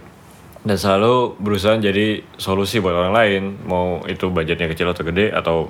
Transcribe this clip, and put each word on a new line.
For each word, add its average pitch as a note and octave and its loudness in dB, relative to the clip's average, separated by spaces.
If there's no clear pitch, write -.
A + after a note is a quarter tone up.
dan G#2 -2
selalu G#2+ 2
berusaha G#2 0
jadi G#2 0
solusi G2 -2
buat F2+ 0
orang F2+ 0
lain, G#2 4
mau F2+ -2
itu F#2 -4
budgetnya E2+ -2
kecil E2 -2
atau E2+ -2
gede F2+ 0
atau E2 0